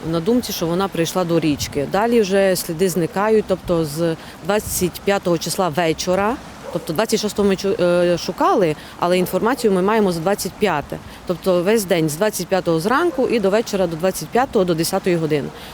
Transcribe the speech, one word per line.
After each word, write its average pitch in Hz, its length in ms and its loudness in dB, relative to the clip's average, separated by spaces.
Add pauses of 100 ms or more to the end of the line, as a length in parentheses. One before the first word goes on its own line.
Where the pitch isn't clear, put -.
(120)
на 170 80 0
думці, 220 340 0
що - 120 -4
вона 175 220 0
прийшла 180 360 -2
до 165 160 2
річки. 143 520 -2
Далі 226 300 4
вже 196 340 4
сліди 175 340 0
зникають, 196 580 2
тобто 175 380 0
з 160 300 -2 (300)
двадцять 185 600 -2
п'ятого 190 320 2
числа 180 320 -2
вечора, 180 640 0 (380)
тобто 170 200 -6
двадцять 208 260 0
шостого 202 300 0
ми 190 60 4
чу-, 190 280 -2
е, 175 340 2
шукали, 190 580 2 (240)
але 175 180 2
інформацію 196 560 2
ми 185 80 2
маємо 208 300 4
за 165 80 -2
двадцять 190 320 -2
п'яте. 160 460 -2 (300)
Тобто 175 360 0
весь 214 200 2
день 170 260 2
з 143 60 -6
двадцять 190 320 -2
п'ятого 180 320 0
зранку 262 480 0
і 240 120 2
до 196 100 2
вечора, 190 380 0
до 165 80 -4
двадцять 165 320 -2
п'ятого, 233 380 2
до 175 100 2
десятої 175 400 0
години. 151 320 0 (260)